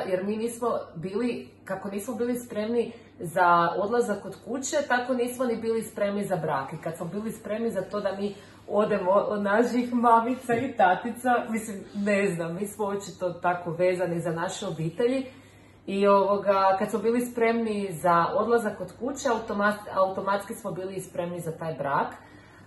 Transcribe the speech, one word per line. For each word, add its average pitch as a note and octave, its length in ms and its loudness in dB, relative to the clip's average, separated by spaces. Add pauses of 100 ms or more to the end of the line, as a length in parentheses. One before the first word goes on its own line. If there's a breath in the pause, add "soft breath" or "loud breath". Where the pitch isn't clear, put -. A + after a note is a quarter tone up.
jer F#3 180 0
mi G#3+ 140 -2
nismo A#3 300 -4 (280)
bili, G#3 540 -4 (140)
kako F#3+ 260 -8
nismo G#3 260 -6
bili A#3+ 200 -2
spremni A3 560 -4 (280 loud breath)
za F3 280 4 (300)
odlazak G3+ 480 0
od F#3 120 -12
kuće, C4 400 -4 (100)
tako B3 260 2
nismo B3 320 0
ni A3+ 120 0
bili A3+ 260 0
spremni G3+ 400 -2
za F3+ 140 -2
brak. D3+ 360 -2
I D#3 40 -8
kad E3 200 -8
smo F3+ 80 -6
bili G3+ 260 -6
spremni A3 400 -4
za F#3+ 100 -2
to G3+ 180 -4
da G3 140 -2
mi G3+ 220 -4 (320 loud breath)
odemo G3+ 440 2
od G3+ 300 2
naših A3+ 520 2
mamica A#3 600 4
i B3+ 180 -2
tatica, G#3+ 600 2 (160)
mislim, G#3+ 280 -4 (180)
ne G3+ 320 2
znam, E3+ 280 -2
mi G3+ 120 -4
smo G#3 180 -4
očito G3 460 -4
tako F3 400 -2
vezani F3 480 2
za E3 120 -2
naše F3+ 360 -4
obitelji. A#3+ 580 0 (640 loud breath)
I G3 200 2
ovoga, G3 720 4
kad G#3 120 -2
smo A3 100 -2
bili A#3 220 2
spremni A3+ 720 0
za E3+ 380 4
odlazak G#3+ 500 0
od F3 120 -10
kuće, C4+ 360 -4
automat-, G#3 480 0 (160)
automatski G3 600 0
smo F#3+ 180 -8
bili F#3 300 -8
spremni F3 380 -6
za E3 120 -8
taj D#3+ 220 -6
brak. C#3 340 0
E, - 100 -12 (500 loud breath)